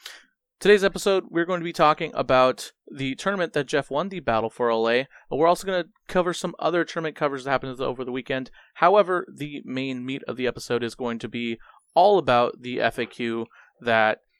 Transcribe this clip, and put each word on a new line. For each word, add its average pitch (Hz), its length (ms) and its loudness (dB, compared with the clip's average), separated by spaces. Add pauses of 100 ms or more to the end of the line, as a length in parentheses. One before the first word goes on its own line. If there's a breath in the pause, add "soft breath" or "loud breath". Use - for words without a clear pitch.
(600 loud breath)
Today's 196 240 6
episode, 190 460 0
we're 165 160 0
going 180 160 -4
to 165 40 -6
be 170 60 -6
talking 156 440 2
about 127 580 2 (200)
the 135 220 -6
tournament 190 380 -4
that 143 140 -2
Jeff 143 220 -2
won, 160 200 -2
the 185 100 -10
Battle 113 300 0
for 120 200 0
L 113 200 2
A. 123 180 2 (240 loud breath)
We're 147 160 2
also 175 180 2
gonna 185 200 -2 (240)
cover 180 240 0
some - 260 -6
other 165 240 0
tournament 160 320 -8
coverage 139 300 -4
that 139 60 -4
happened 131 280 -4
over 131 240 -4
the 123 80 -8
weekend. 131 400 -6 (220 soft breath)
However, 185 600 4
the 143 300 -10
main 131 420 -6
meat 135 220 -8
of 120 80 -6
the 123 120 -2
episode 120 360 -4
is 113 120 -6
going 117 240 -6
to 117 100 -8
be 117 300 -6 (340 soft breath)
all 196 240 6
about 123 440 2
the 123 200 -6
F 113 160 0
A 120 80 -2
Q 117 400 -6 (340 soft breath)
that 110 400 2 (200)